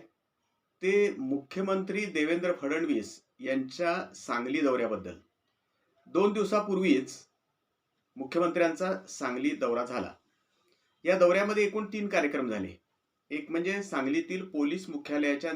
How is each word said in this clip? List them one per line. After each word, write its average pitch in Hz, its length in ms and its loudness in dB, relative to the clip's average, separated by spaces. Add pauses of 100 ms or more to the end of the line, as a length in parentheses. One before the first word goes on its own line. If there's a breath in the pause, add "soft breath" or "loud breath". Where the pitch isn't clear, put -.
(800)
ते 202 360 4
मुख्यमंत्री 190 880 -2
देवेंद्र 170 560 0
फडणवीस 143 600 -2 (180)
यांच्या 135 760 -2
सांगली 127 460 -2
दौऱ्याबद्दल. 110 520 0 (960)
दोन 196 260 4
दिवसापूर्वीच 190 840 2 (960)
मुख्यमंत्र्यांचा 170 760 0 (160)
सांगली 131 400 -2
दौरा 120 360 0
झाला. 120 280 -6 (920)
या 185 140 4
दौऱ्यामध्ये 202 460 6
एकूण 202 220 0
तीन 208 220 -4
कार्यक्रम 147 420 0
झाले. 95 320 -6 (480)
एक 151 220 -8
म्हणजे 190 320 -2
सांगलीतील 165 640 -2
पोलीस 151 440 -4
मुख्यालयाच्या 147 680 -2